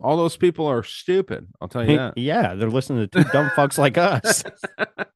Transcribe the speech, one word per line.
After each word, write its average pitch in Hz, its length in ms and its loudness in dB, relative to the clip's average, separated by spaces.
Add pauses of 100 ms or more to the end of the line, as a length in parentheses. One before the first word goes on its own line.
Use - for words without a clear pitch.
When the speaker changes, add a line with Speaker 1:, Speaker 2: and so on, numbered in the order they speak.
Speaker 1:
all 139 140 2
those 165 200 0
people 165 300 2
are 123 160 0
stupid, - 640 -4 (120)
I'll - 80 -10
tell 117 220 -4
you 151 80 6
Speaker 2:
<laughs> - 0 -
Speaker 1:
that. 127 200 -6
Speaker 2:
Yeah, 131 380 0
they're 110 140 -2
listening 120 380 -2
to 175 160 4
two - 80 2
dumb 143 240 2
fucks 143 220 2
like 143 200 2
us. 190 520 2
Speaker 1:
<laughs> - 40 -16 (640)